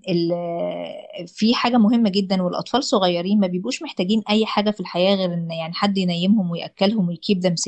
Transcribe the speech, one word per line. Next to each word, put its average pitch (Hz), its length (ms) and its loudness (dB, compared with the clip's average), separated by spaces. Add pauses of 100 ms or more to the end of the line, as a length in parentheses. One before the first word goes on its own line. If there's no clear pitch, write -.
ال-، 175 1160 -4
في 220 280 2
حاجة 247 220 2
مهمة 226 320 4
جدًا، 190 340 0
والأطفال 180 400 -2
صغيرين 190 560 2
ما 190 80 4
بيبقوش 190 360 -4
محتاجين 214 460 -2
أي 214 160 2
حاجة 208 260 0
في 208 80 -4
الحياة 185 360 0
غير 185 180 0
إن 170 180 -4
يعني 165 220 -8
حد 196 240 -4
ينيمهم 180 540 2
ويأكلهم 196 560 -2
ويكيب 180 400 0
them 170 80 0 (120)